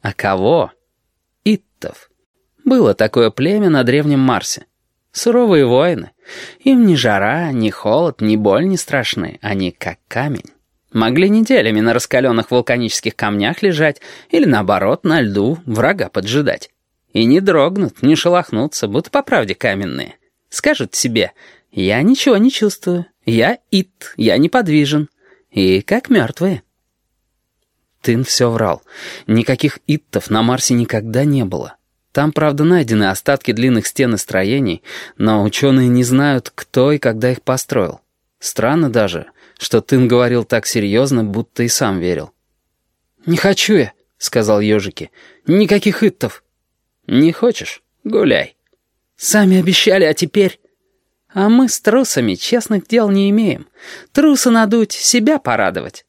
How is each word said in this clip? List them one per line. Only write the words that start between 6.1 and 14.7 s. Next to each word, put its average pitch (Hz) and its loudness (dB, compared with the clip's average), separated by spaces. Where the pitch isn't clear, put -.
Им 254 4
ни 180 4
жара, 123 0
ни 113 0
холод, 135 -2
ни 107 2
боль 107 2
не 190 -2
страшны. 117 -6
Они 98 -4
как - -12
камень. 131 -6
Могли 127 0
неделями 208 2
на 113 2
раскаленных 120 0
вулканических 120 -2
камнях 104 -4
лежать 156 0
или, 320 2
наоборот, 101 0